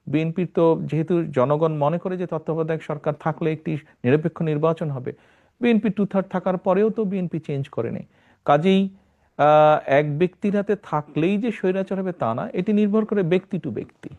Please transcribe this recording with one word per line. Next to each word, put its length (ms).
বিএনপির 480
তো 300
যেহেতু 400
জনগণ 520
মনে 220
করে 180
যে 100
তত্ত্বাবধায়ক 560
সরকার 380
থাকলে 320
একটি 260
নিরপেক্ষ 380
নির্বাচন 480
হবে, 220
বিএনপি 300
টু 160
থার্ড 220
থাকার 280
পরেও 340
তো 140
বিএনপি 340
চেঞ্জ 300
করেনি। 340
কাজেই, 440
আ, 40
এক 320
ব্যক্তির 380
হাতে 200
থাকলেই 640
যে 140
স্বৈরাচার 460
হবে 140
তা 220
না, 180
এটি 200
নির্ভর 320
করে 180
ব্যক্তি 360
to 120
ব্যক্তি। 480